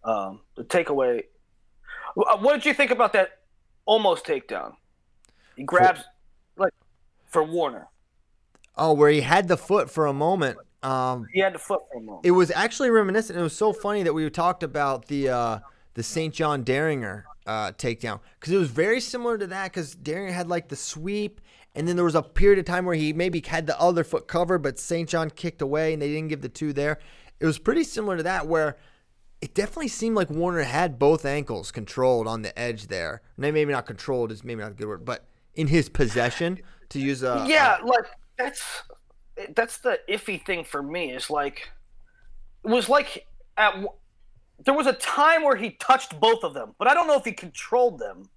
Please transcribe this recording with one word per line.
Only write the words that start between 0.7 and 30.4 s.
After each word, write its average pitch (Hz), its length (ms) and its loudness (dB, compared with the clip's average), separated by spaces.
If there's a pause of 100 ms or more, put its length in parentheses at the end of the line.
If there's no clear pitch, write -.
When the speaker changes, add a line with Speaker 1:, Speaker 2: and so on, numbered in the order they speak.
Speaker 1:
wh-, - 140 2
uh, 214 80 4
what 240 160 4
did 285 120 -2
you 294 80 2
think 269 160 2
about 240 240 2
that 190 240 2 (480)
almost 208 400 2
takedown? 98 480 -6 (840)
He 131 60 -12
Speaker 2:
For 139 40 -10
Speaker 1:
grabs, 180 340 6 (560)
like, 185 180 0 (560)
for 160 120 2
Warner. 156 460 -2 (880)
Speaker 2:
Oh, 156 160 4
where 147 180 8
he 151 100 6
had 170 280 2
the 180 80 4
foot 190 340 0
for 156 160 0
a 143 60 0
moment. 147 460 0 (240)
Um, 127 500 -2
Speaker 1:
He 190 80 0
had 190 140 2
the - 40 -10
foot 190 220 -4 (100)
for 127 80 -12
a 113 40 -14
moment. 107 240 -6
Speaker 2:
it 180 60 6
was 180 180 6
actually 233 400 0
reminiscent. 208 480 2
It 175 40 -2
was 160 140 -4
so 214 160 2
funny 208 300 -4
that 165 100 2
we 156 180 -2
talked 175 320 -2
about 139 440 -4
the, 139 240 -2
uh, 117 280 -2 (360)
the 117 80 -6
Saint 160 320 -4
John 147 300 0
Derringer, 127 600 -2 (220)
uh, 107 260 -4
takedown, 113 480 -6 (200)
'cause 156 120 -4
it 196 60 4
was 170 120 2
very 190 300 0
similar 240 380 -4
to 202 80 -6
that, 185 260 -8
'cause 160 220 -8
Derringer 180 380 -8
had, 175 160 -6
like, 170 200 -4
the 147 80 -10
sweep, 202 640 -6 (340)
and 151 140 -2
then 175 80 0
there 175 80 4
was 165 100 2
a 160 80 4
period 202 360 8
of 185 60 -2
time 180 200 -2
where 180 120 0
he 156 160 0
maybe 170 340 0
had 165 200 -4
the 160 140 -2
other 170 240 4
foot - 220 -4
covered, 175 320 0
but 135 200 -4
Saint 165 300 -4
John 160 220 -2
kicked 165 320 -8
away, 151 300 0
and 156 100 -4
they 143 60 -2
didn't 156 200 -4
give 147 140 -6
the 135 60 -8
two 151 240 -6
there. 147 260 -2 (420)
It 160 60 2
was 156 120 2
pretty 294 260 2
similar 208 320 -4
to 160 80 -4
that, 175 220 -2
where 156 300 0 (640)
it - 140 -12
definitely 226 340 -4
seemed 226 280 -2
like 180 140 0
Warner 165 320 -2